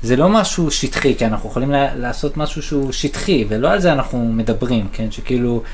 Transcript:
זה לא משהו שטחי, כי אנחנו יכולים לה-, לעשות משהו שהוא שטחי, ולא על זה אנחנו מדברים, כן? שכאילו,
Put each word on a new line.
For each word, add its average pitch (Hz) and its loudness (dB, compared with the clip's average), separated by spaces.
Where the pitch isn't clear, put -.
זה 120 2
לא 156 6
משהו 190 2
שטחי, - 0
כי 120 0
אנחנו 107 -2
יכולים 131 -2
לה-, 139 2
לעשות 123 -4
משהו 151 -4
שהוא 139 -2
שטחי, 139 0
ולא 117 2
על 202 2
זה 175 4
אנחנו 127 0
מדברים, 113 0
כן? 110 -4
שכאילו, 120 -2